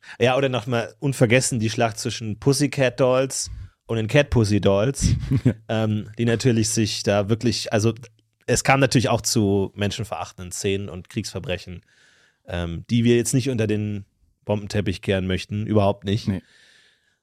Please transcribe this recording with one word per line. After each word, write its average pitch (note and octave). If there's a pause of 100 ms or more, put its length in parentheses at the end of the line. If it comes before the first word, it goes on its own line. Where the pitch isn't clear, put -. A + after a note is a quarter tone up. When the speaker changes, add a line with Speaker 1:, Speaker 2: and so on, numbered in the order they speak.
(200)
Speaker 1:
Ja, B2+
oder C#3
nochmal A#2
unvergessen B2+
die A2
Schlacht A#2
zwischen A2
Pussycat C3+
Dolls C3 (340)
und A#2
den A2
Cat C#3+
Pussy G#2
Dolls, G2 (280)
Speaker 2:
<laughs> -
Speaker 1:
ähm, G#2+
die A#2
natürlich A2+
sich A2
da G2+
wirklich, A2
also A2+ (540)
es B2
kam C3+
natürlich C#3
auch A2
zu G2+
menschenverachtenden F#2
Szenen G2
und F2
Kriegsverbrechen, F2+ (680)
ähm, E2+
die A#2
wir A#2+
jetzt A#2+
nicht C3
unter A2
den G#2 (380)
Bombenteppich G#2
kehren F#2+
möchten, G2+
überhaupt G2+
nicht. G2+
Speaker 2:
Nee. F#2+ (800)